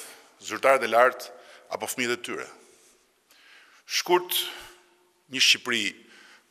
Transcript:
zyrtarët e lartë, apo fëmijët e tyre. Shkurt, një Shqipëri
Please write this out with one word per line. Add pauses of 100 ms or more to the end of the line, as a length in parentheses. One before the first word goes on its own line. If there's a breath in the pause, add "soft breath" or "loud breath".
(440 loud breath)
zyrtarët
e
lartë, (400 loud breath)
apo
fëmijët
e
tyre. (1400 soft breath)
Shkurt, (880 loud breath)
një
Shqipëri (680 loud breath)